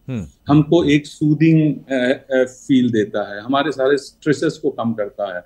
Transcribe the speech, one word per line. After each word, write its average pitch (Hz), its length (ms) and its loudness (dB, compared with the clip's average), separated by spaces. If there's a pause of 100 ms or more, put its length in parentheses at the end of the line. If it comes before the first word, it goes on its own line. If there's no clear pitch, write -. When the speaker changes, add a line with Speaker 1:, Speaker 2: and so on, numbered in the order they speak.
Speaker 1:
हम्म। 110 180 -8 (220)
Speaker 2:
हमको 151 360 4
एक 143 220 0
सूदिंग, 151 720 2
अ, - 180 -8 (400)
अ, 127 100 4
फील 127 460 0
देता 104 440 -4
है, 104 80 -12
हमारे 139 300 -2
सारे 135 240 0
स्ट्रेसेस - 680 -4
को 143 80 -2
कम 117 220 -4
करता 101 440 -8
है। 90 100 -12